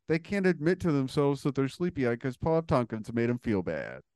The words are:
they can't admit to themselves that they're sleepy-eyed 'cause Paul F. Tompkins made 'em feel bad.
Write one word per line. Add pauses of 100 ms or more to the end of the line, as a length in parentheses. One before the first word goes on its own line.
they
can't
admit
to
themselves
that
they're
sleepy-eyed
'cause
Paul
F.
Tompkins
made
'em
feel
bad. (140)